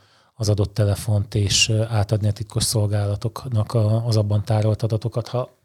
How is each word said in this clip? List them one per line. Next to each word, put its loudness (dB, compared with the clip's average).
az -2
adott 0
telefont, 0
és, 2
ö, 2
átadni 0
a 2
titkos -6
szolgálatoknak -2
a, 2
az 2
abban 2
tárolt 0
adatokat, -4
ha -6